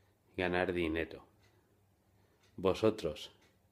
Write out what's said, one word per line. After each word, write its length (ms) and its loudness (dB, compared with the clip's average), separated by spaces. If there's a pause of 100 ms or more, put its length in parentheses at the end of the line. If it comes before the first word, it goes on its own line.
(360)
y 60 -2
ganar 320 2
dinero. 500 -2 (1300)
Vosotros, 760 0 (400)